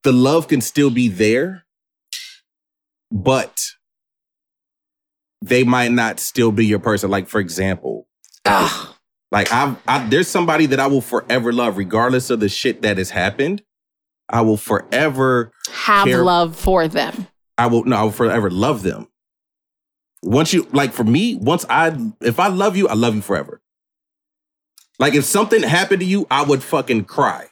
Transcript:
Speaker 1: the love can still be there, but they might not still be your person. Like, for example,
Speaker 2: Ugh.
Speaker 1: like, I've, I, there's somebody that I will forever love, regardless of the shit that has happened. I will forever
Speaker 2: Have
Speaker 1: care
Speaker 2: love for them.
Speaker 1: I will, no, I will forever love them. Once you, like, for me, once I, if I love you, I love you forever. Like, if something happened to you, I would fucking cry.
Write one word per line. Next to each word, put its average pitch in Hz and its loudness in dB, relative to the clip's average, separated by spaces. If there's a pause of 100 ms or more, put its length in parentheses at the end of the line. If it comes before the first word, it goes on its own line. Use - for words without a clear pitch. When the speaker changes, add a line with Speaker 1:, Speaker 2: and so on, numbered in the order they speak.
Speaker 1:
the 131 4
love 139 4
can 143 2
still 143 0
be 120 0
there, 117 0 (1500)
but 113 -2 (1800)
they 123 2
might 123 2
not 117 0
still 117 0
be 107 2
your 104 2
person. 101 -2
Like, 95 -2
for 107 -2
example, 90 -4 (380)
Speaker 2:
Ugh. 95 -2 (380)
Speaker 1:
like, 101 0
I've, 131 -2 (120)
I, 123 -2
there's 160 2
somebody 160 0
that 135 0
I 139 0
will 139 2
forever 117 -2
love, 117 0
regardless 117 0
of 113 0
the 104 2
shit - -4
that 104 0
has 92 -6
happened. 135 -2 (680)
I 117 0
will 110 2
forever 131 0 (200)
Speaker 2:
Have 202 2
Speaker 1:
care 185 4
Speaker 2:
love 175 2
for 180 2
them. 165 -6 (300)
Speaker 1:
I 120 2
will, 117 2
no, 127 0
I 104 2
will 110 2
forever 107 0
love 107 0
them. 71 -4 (1120)
Once 131 0
you, 170 0
like, 139 0
for 117 -4
me, 175 2
once 147 0
I, 160 2 (240)
if 117 -2
I 196 4
love 196 0
you, 196 2
I 113 -2
love 113 0
you 107 -4
forever. - -6 (1400)
Like, 143 0
if 139 2
something 214 2
happened 180 0
to 185 -2
you, 190 0
I 139 0
would 139 0
fucking 123 -2
cry. 95 -2